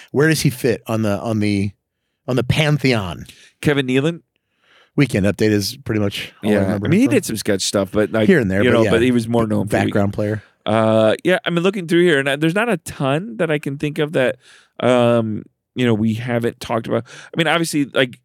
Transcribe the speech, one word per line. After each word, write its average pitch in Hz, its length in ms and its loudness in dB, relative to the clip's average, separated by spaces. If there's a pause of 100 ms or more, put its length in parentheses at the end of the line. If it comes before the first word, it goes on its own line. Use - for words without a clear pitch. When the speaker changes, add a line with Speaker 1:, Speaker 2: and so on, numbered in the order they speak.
(120)
Speaker 1:
Where 143 160 2
does 156 140 2
he - 100 2
fit 117 340 -2
on 113 160 -2
the, 101 200 0
on 110 180 -2
the, 101 320 0 (560)
on 127 80 -2
the 143 80 0
pantheon? 127 840 0 (360)
Speaker 2:
Kevin 139 260 0
Nealon? 143 340 0 (720)
Speaker 1:
Weekend 127 300 2
Update 107 240 2
is 101 280 0
pretty 107 240 -4
much - 300 -6 (120)
all 110 80 0
I - 20 4
Speaker 2:
Yeah, 101 60 4
Speaker 1:
remember 95 260 0
Speaker 2:
I 143 40 -2
mean, 180 100 4
he 262 60 4
Speaker 1:
him 254 40 0
from. 277 60 0
Speaker 2:
did 202 100 0
some 110 120 -6
sketch 98 260 -2
stuff, 98 280 -2
but, 104 200 0
like, 110 160 2
Speaker 1:
Here 185 120 6
and 98 120 0
there, 95 120 0
Speaker 2:
you 127 60 4
Speaker 1:
but 123 80 4
Speaker 2:
know, 117 60 4
Speaker 1:
yeah. 101 80 2
Speaker 2:
but 113 100 2
he 127 100 4
was 117 160 0
more 117 200 0
known 104 200 -2
for 104 40 -6
Speaker 1:
Background 101 380 0
Speaker 2:
Weekend. 101 40 -6
Speaker 1:
player. 107 300 -4 (240)
Speaker 2:
Uh, 110 560 2
yeah, 180 220 2
I - 40 -2
mean, 170 140 -2
looking 190 240 -2
through 165 160 2
here, 165 160 4
and 139 100 -2
I, 135 60 0
there's 160 180 -2
not 220 160 -2
a 196 80 -2
ton 156 600 -4
that 165 120 -2
I 151 100 0
can 143 200 -8
think 151 180 -6
of 151 140 -2
that, 135 240 0 (460)
um, 117 640 2 (320)
you 127 100 0
know, 120 80 4
we 110 220 0
haven't 120 440 -4
talked 117 280 -6
about. 117 180 -2 (280)
I - 40 -4
mean, 160 100 0
obviously, 156 380 0
like, 123 400 -2